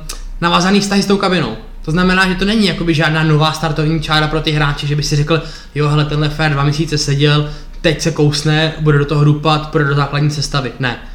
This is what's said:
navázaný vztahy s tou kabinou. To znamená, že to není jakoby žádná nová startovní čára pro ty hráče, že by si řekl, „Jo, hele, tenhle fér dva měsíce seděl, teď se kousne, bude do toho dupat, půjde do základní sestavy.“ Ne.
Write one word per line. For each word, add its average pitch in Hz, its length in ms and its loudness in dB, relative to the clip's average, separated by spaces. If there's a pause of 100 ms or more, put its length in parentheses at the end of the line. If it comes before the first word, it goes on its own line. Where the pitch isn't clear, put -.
(400)
navázaný 180 400 2
vztahy 202 220 2
s 196 40 -4
tou 202 100 4
kabinou. 180 400 0 (280)
To 160 60 -4
znamená, 185 380 2
že 185 60 0
to 190 100 -2
není 208 220 2
jakoby 170 280 0
žádná 156 280 2
nová 156 300 2
startovní 156 500 -2
čára 156 260 0
pro 156 120 -2
ty 156 100 -2
hráče, 147 360 -2
že 147 100 -2
by 147 60 -2
si 151 140 0
řekl, 151 260 2 (320)
„Jo, 147 140 0
hele, 147 160 2
tenhle 147 240 -2
fér 156 240 0
dva 139 120 0
měsíce 151 340 0
seděl, 147 520 2 (300)
teď 151 200 0
se 165 100 0
kousne, 156 720 2
bude 151 180 4
do 143 60 2
toho 147 200 2
dupat, 147 460 2
půjde 151 140 0
do 139 100 0
základní 143 360 0
sestavy.“ 135 500 -4
Ne. 120 180 -2 (160)